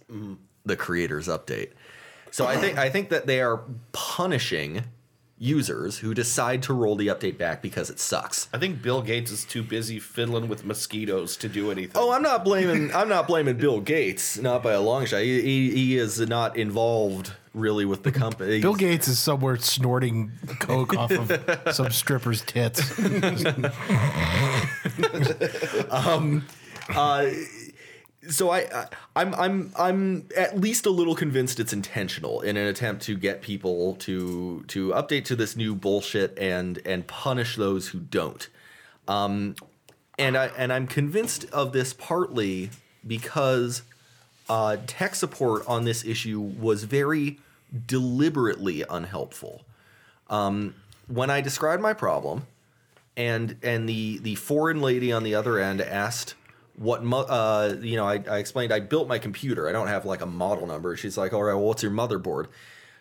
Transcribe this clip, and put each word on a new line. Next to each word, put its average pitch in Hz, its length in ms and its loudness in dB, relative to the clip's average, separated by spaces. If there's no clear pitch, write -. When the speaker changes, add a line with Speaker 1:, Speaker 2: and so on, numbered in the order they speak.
Speaker 1:
Mm-hmm. 104 240 -12
Speaker 2:
the 98 100 0
creator's 85 520 -2
update. 71 420 -4
So 127 140 0
I 135 80 0
think, 185 200 0
I 135 140 2
think 196 200 -2
that 156 180 0
they 131 120 4
are 117 220 0
punishing 101 880 -2
users 107 600 -2
who 110 160 -4
decide 123 500 0
to 139 100 0
roll 110 220 4
the 104 100 2
update 95 320 0
back 82 240 -2
because 92 280 -4
it - 100 -8
sucks. - 520 -2
Speaker 1:
I 117 60 -4
think 156 240 -2
Bill 123 200 0
Gates 117 280 -2
is 104 140 -6
too - 180 -6
busy 110 380 -6
fiddling 117 480 -2
with 107 160 -6
mosquitoes 101 720 -4
to 113 120 -6
do 101 220 0
anything. 92 240 -4
Speaker 2:
Oh, 240 160 4
I'm 262 120 2
not 269 220 2
blaming, 180 480 4
I'm 202 160 2
not 175 200 4
blaming 147 280 4
Bill 127 240 4
Gates, 120 560 0
not 123 280 2
by 113 80 4
a 101 80 6
long 117 260 2
shot. 104 160 2
He, 127 200 4
he, 131 280 4
he 131 260 4
is 113 260 2
not 113 340 0
involved 107 760 0
really 107 320 2
with 98 180 0
the 151 80 2
company. 110 500 0
Speaker 3:
Bill 196 140 4
Speaker 2:
He's 196 60 0
Speaker 3:
Gates 175 260 4
is 127 140 2
somewhere 135 380 2
snorting 123 760 2
coke 131 380 0
off 120 160 2
of 160 560 0
Speaker 2:
<laughs> - 40 4
Speaker 3:
some 127 200 2
stripper's 120 500 0
tits. 120 400 0
Speaker 2:
<laughs> - 20 -2
Um, 151 560 2
uh, 143 420 4
so 180 200 4
I, 180 100 4
I, 120 120 -4
I'm, 185 180 2
I'm, 190 420 0
I'm 185 600 2
at 185 220 2
least 214 280 2
a 208 40 6
little 170 240 4
convinced 131 460 0
it's 107 120 -2
intentional 95 680 -4
in 104 160 0
an 101 100 2
attempt 104 380 -2
to 107 120 -4
get 98 260 -2
people 92 540 0
to, 90 720 -4
to 95 220 -2
update 147 360 0
to 127 100 -2
this 113 200 -2
new 110 180 -2
bullshit 98 640 0
and, 90 480 -2
and 90 200 -2
punish 123 500 -4
those 98 320 0
who 92 120 -8
don't. 82 480 -4
Um, 101 480 -2
and 135 180 2
I, 131 100 2
and 127 160 0
I'm 131 140 0
convinced 156 640 0
of 139 220 0
this 127 200 0
partly 107 800 -2
because, 123 760 0
uh, 110 280 2
tech 190 280 -2
support 117 520 0
on 117 180 0
this 113 200 -2
issue 110 360 -4
was 104 440 0
very 143 540 0
deliberately 127 1000 2
unhelpful. 87 760 -8
Um, 101 440 0
when 127 220 0
I 143 100 2
described 156 420 0
my 214 100 2
problem, 87 540 -2
and, 117 460 -2
and 117 260 0
the, 110 300 -4
the 107 180 -4
foreign 151 440 0
lady 127 320 2
on 113 120 2
the 107 100 0
other 107 240 2
end 98 220 0
asked 101 540 -4
what 113 280 -2
mo-, 123 160 2
uh, 110 600 2
you 117 160 -4
know, 107 100 2
I, 101 80 2
I 104 100 0
explained 113 340 -2
I 107 80 2
built 147 260 0
my 123 120 0
computer. 104 500 -4
I 85 40 0
don't 107 140 -2
have, 101 180 -2
like, 98 180 -4
a 90 40 -4
model 90 400 -2
number. 80 300 -4
She's 98 200 -8
like, 95 160 -2
"All 107 100 2
right, 104 120 2
well, 101 120 2
what's 110 180 0
your 104 80 0
motherboard?" 101 540 -2